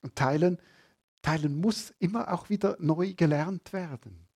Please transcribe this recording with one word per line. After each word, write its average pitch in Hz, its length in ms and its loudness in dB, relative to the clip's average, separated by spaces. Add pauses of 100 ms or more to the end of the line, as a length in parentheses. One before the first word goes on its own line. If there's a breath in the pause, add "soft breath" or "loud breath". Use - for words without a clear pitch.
Und 143 140 -10
teilen, 156 420 4 (640 soft breath)
teilen 151 380 0
muss 214 380 -2
immer 202 340 -2
auch - 160 -6
wieder 202 320 0
neu 175 340 0
gelernt 160 580 0
werden. 120 540 -10 (100)